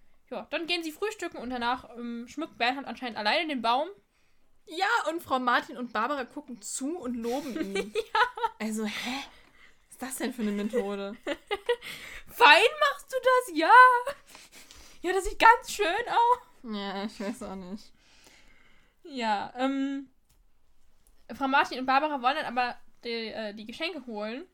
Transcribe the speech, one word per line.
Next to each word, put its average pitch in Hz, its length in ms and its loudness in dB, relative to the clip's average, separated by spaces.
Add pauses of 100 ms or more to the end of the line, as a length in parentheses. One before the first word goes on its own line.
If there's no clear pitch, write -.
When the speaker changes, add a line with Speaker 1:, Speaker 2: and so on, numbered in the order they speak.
(300)
Speaker 1:
ja, 226 200 -8
dann 320 160 -4
gehen 349 180 -2
sie 311 80 -6
frühstücken 370 460 -8
und 247 120 -10
danach, 247 460 -2
ähm, 240 320 -10
schmückt 311 300 -10
Bernhard 262 280 -2
anscheinend 233 320 -10
alleine 277 300 0
den 262 140 -4
Baum. 254 260 2 (800)
Speaker 2:
Ja, 381 200 -2 (240)
und 330 120 -4
Frau 262 180 0
Martin 254 360 0
und 240 160 -8
Barbara 254 320 -2
gucken 262 380 -14
zu 294 360 -6
und 247 180 -6
loben 240 420 -4
ihn. 196 340 -4
Speaker 1:
<laughs> - 20 -12
Ja. 440 260 0 (400)
Speaker 2:
Also, 220 260 -4
hä? 208 40 -4 (960)
Was - 40 -20
ist - 120 -16
das 160 140 -10
denn 240 160 -4
für 240 100 -6
eine 208 100 0
Methode? 202 680 -4
Speaker 1:
<laughs> - 1080 -6
Fein 349 440 8 (100)
machst 554 320 0
du 523 100 -4
das, 494 360 4
ja. 330 120 4 (1300)
Ja, 349 100 0
das 370 120 0
sieht - 140 -6
ganz 466 340 6
schön 415 140 0 (220)
aus. 480 640 0
Speaker 2:
Ja, 196 300 -6
ich 214 160 -10
weiß 214 240 -6
auch 190 120 -10
nicht. 190 360 -14 (1120)
Speaker 1:
Ja, 226 520 -4
ähm, 269 520 -2 (1300)
Frau 269 120 -2
Martin 277 320 2
und 262 80 -4
Barbara 277 360 2
wollen 269 140 4
dann 302 100 -4 (120)
aber 247 180 0 (280)
die, 240 60 -8 (180)
äh, 214 260 -8
die 214 120 -14
Geschenke 320 400 -8
holen 220 480 -8